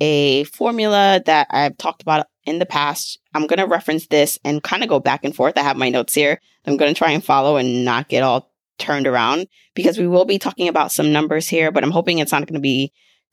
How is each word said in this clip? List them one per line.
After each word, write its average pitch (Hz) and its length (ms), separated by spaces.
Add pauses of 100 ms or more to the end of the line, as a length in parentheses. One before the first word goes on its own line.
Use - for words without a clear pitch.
a 143 440
formula 208 800
that 156 240
I've 139 260
talked - 240
about 156 260 (180)
in 160 140
the 175 80
past. 147 520 (160)
I'm 156 120
gonna 175 200
reference 160 400
this 147 380
and 147 180
kinda - 240
go 139 120
back 135 260
and 147 120
forth. 139 220
I 143 40
have 139 140
my 127 140
notes 123 240
here. 147 260 (240)
I'm 143 140
gonna 147 160
try 165 160
and 151 120
follow 139 340
and 127 280
not 123 240
get 127 140
all 131 280 (280)
turned 143 280
around 127 400 (280)
because 214 240
we 180 80
will 180 180
be 196 140
talking - 300
about 151 220
some 151 220
numbers 151 340
here, 160 240
but 143 140
I'm 147 60
hoping 175 280
it's 147 140
not 147 140
gonna 156 140
be 135 320 (400)